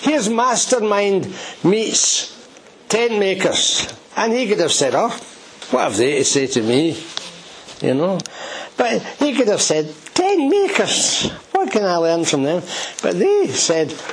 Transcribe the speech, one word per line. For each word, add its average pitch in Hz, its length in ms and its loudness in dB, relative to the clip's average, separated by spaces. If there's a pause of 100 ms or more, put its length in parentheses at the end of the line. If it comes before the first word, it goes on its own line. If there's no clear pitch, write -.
Here's 277 260 2
mastermind 208 1040 2 (300)
meets - 720 0 (520)
tent 226 320 0
makers. 185 720 0 (220)
And 220 180 0
he 247 140 0
could 196 120 2
have 151 120 2
said, - 240 0
"Oh, 214 140 2 (640)
what 247 120 2
have 117 140 -2
they 131 220 4
to 135 60 2
say 135 220 2
to 123 140 0
me?" 135 360 2 (840)
You 127 120 2
know? 170 260 0 (580)
But 233 240 0 (180)
he 285 140 0
could 233 140 2
have 196 140 2
said, 156 320 0 (200)
"Tent 349 360 2
makers, - 800 0 (240)
what 381 180 0
can 214 120 0
I 175 140 2
learn 165 280 2
from 143 180 0
them?" 165 180 0 (400)
But - 160 0
they 392 300 2
said, 151 460 0 (200)